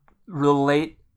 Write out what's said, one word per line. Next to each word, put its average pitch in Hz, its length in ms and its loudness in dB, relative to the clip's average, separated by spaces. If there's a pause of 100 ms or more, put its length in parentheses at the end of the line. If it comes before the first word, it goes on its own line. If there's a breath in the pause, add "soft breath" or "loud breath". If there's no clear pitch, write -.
(280)
relate 143 680 0 (200)